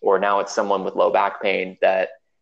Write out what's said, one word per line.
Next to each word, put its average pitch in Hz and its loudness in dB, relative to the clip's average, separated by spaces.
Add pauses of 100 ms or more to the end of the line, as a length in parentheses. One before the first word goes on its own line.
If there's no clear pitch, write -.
Or 98 2
now 101 0
it's 98 -6
someone 101 -2
with 95 -6
low 92 2
back 98 0
pain 92 -4
that, 95 2 (320)